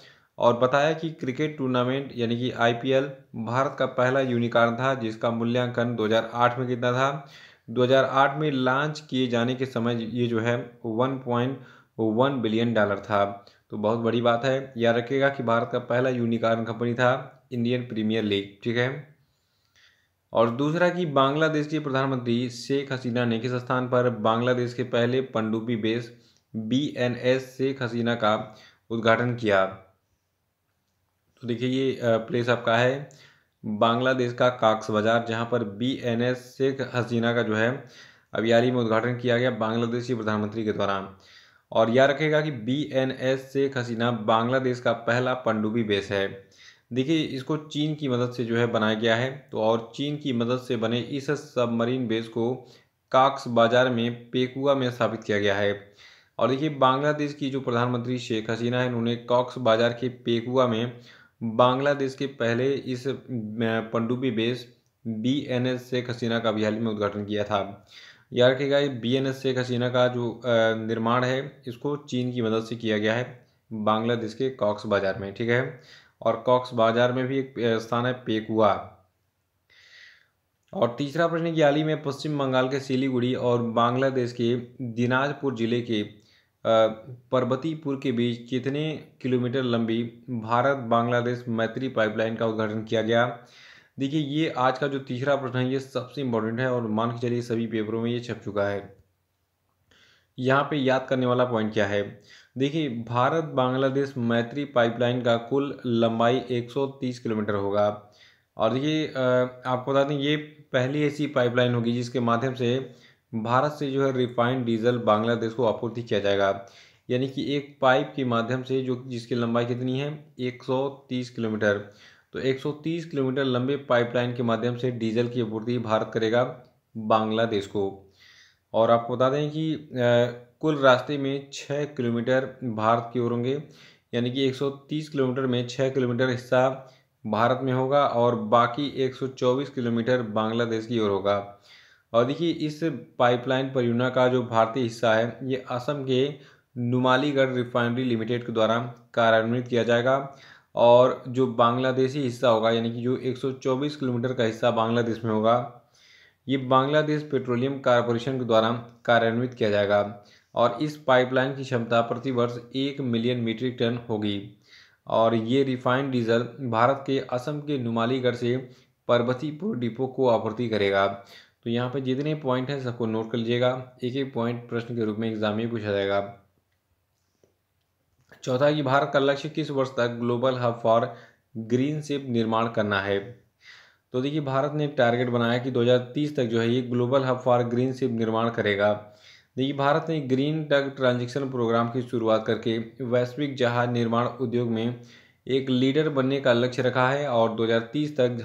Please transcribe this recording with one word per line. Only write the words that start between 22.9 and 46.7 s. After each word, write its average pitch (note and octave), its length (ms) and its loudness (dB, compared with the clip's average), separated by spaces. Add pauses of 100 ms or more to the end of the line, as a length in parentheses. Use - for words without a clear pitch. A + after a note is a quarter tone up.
हसीना B2 340 -2
ने A2+ 140 0
किस B2 120 -4
स्थान B2+ 380 -2
पर B2 200 2
बांग्लादेश A#2+ 640 0
के B2+ 100 -4
पहले A#2+ 380 0
पनडुब्बी A2+ 540 -2
बेस A2 420 -4 (380)
बीएनएस B2 1040 -2
शेख C3+ 240 -2
हसीना A#2 340 -2
का G#2+ 400 0 (340)
उद्घाटन A#2 460 2
किया? G2+ 300 4 (1800)
तो A#2+ 60 -10
देखिए, A#2+ 220 -2
ये, C3 260 0
अ, A#2 220 2
प्लेस A#2+ 320 -2
आपका A#2 280 2
है C3+ 460 -2 (420)
बांग्लादेश A#2+ 680 2
का B2+ 160 2
कॉक्स A2 420 2
बाजार, A2+ 380 2
जहाँ A2+ 220 -4
पर A#2 120 0
बीएनएस A#2+ 760 -2
शेख C3+ 580 -4
हसीना A#2 380 0
का A#2 80 2
जो G#2+ 140 0
है, B2 320 0 (460)
अभी A2+ 180 0
हाल A#2 120 6
ही B2+ 80 2
में B2 80 0
उद्घाटन A2+ 380 0
किया A#2+ 200 0
गया B2 140 0
बांग्लादेशी A#2 640 -2
प्रधानमंत्री G#2+ 500 -2
के G#2+ 60 0
द्वारा। G2 480 -2 (520)
और A2+ 180 2
याद C3 200 6
रखिएगा D3+ 320 0
कि D#3 100 -4
बीएनएस C3 1000 -2
शेख C#3 240 0
हसीना A#2 340 0
बांग्लादेश A#2+ 680 0
का A#2 120 0
पहला B2 420 0
पनडुब्बी A2 500 0
बेस G2+ 280 -2
है। G2 380 -4 (440)